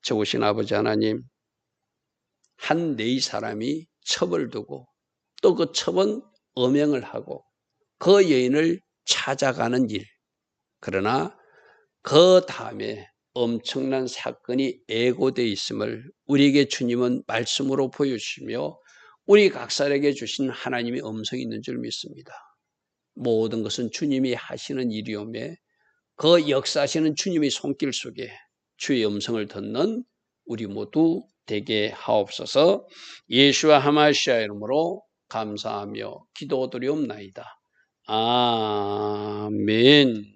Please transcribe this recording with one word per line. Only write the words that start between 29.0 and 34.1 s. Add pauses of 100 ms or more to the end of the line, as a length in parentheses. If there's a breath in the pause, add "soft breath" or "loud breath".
음성을
듣는 (420)
우리
모두 (220)
되게
하옵소서. (440 loud breath)
예수와
하마시아